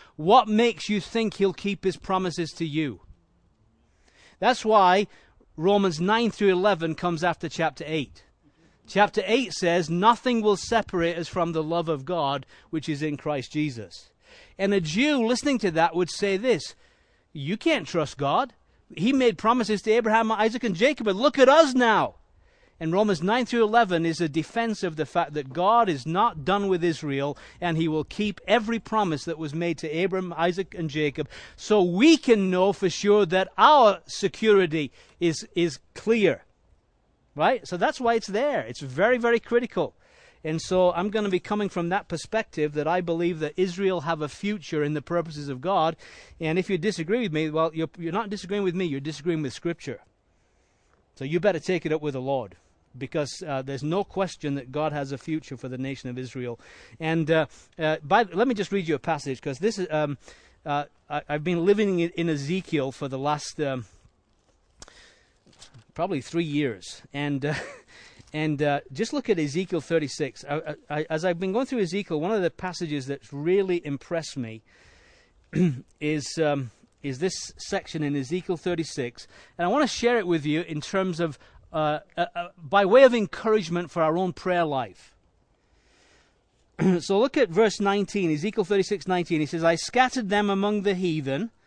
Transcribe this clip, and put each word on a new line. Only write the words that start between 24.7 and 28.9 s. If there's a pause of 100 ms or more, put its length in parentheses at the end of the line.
of
the
fact
that
God
is
not
done
with
Israel, (240)
and
he
will
keep
every
promise